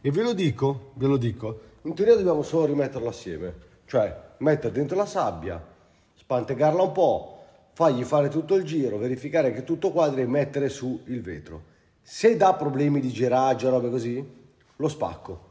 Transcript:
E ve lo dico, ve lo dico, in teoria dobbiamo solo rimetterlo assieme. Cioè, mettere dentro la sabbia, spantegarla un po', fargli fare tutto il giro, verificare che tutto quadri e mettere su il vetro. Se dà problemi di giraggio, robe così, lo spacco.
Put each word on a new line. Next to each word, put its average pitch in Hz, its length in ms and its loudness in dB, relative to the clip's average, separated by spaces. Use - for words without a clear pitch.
E 143 100 0
ve 170 120 0
lo 240 100 0
dico, 139 600 -2
ve 123 120 -2
lo 139 120 4
dico, 113 420 -4
in 160 120 -6
teoria 214 200 6
dobbiamo 175 280 2
solo 160 240 2
rimetterlo 135 420 0
assieme. 87 440 -10
Cioè, 104 320 0
mettere 143 340 0
dentro 143 240 -2
la 202 100 0
sabbia, 90 560 -4
spantegarla 139 680 0
un 185 100 2
po', 151 400 2
fargli 135 320 2
fare 143 240 2
tutto 160 260 0
il 190 100 2
giro, 139 320 -2
verificare 127 560 0
che 127 120 -8
tutto 170 260 -2
quadri 143 320 0
e 123 40 0
mettere 139 420 0
su 123 380 -6
il 123 140 -6
vetro. 80 420 -12
Se - 360 2
dà 185 180 6
problemi 143 460 0
di 127 100 -4
giraggio, 127 600 2
robe 123 200 2
così, 120 340 -4
lo 151 120 -2
spacco. 87 520 -8